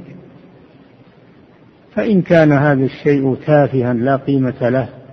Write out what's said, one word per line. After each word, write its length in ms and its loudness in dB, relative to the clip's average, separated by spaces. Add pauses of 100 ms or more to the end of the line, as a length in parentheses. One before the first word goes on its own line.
(2000)
فإن 260 0
كان 300 4
هذا 320 2
الشيء 520 -2
تافها 580 0
لا 220 0
قيمة 540 -2
له 200 -2 (240)